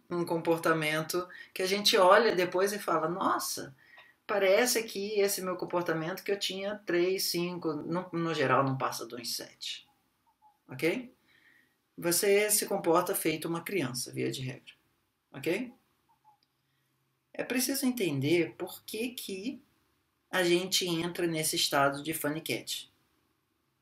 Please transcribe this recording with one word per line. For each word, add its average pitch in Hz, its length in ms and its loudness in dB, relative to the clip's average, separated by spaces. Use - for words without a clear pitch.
um 175 160 0
comportamento 165 1000 0
que - 80 -6
a 185 60 0
gente 202 300 2
olha 185 380 8
depois 185 380 2
e 202 60 -6
fala, 160 280 0
"Nossa, - 680 -2
parece 214 540 4
aqui 208 400 -4
esse 196 220 2
meu 185 140 -4
comportamento 175 680 -4
que - 80 -2
eu 202 80 0
tinha 196 360 -4
três, 180 400 0
cinco", 170 480 -2
no, 165 380 -4
no 165 220 -2
geral 135 300 2
não 131 140 0
passa 120 280 -4
de 117 100 -12
uns 117 200 -8
sete, - 520 -12
ok? 175 460 -4
Você 202 520 2
se 202 160 2
comporta 175 500 2
feito 160 320 -2
uma 165 140 -4
criança, 135 500 -4
via 131 200 -4
de 135 100 -8
regra, - 320 -12
ok? 196 420 -4
É - 100 -6
preciso 262 420 -2
entender 165 720 2
por - 260 -10
que 226 260 -6
que 208 520 -8
a 185 120 2
gente 180 440 2
entra 170 400 -2
nesse 160 280 0
estado 143 480 2
de 156 100 -4
funny 151 280 -4
cat. - 500 -6